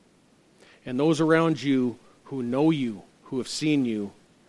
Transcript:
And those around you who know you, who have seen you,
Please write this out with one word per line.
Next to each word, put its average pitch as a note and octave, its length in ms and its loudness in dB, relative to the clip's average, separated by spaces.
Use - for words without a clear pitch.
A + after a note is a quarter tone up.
And B2+ 120 -4
those D#3 220 2
around D#3+ 400 4
you B2+ 380 0
who C3+ 160 -10
know C3 300 2
you, A#2 320 -4
who C3+ 120 -8
have A#2 100 -6
seen D3 380 0
you, G#2 260 -4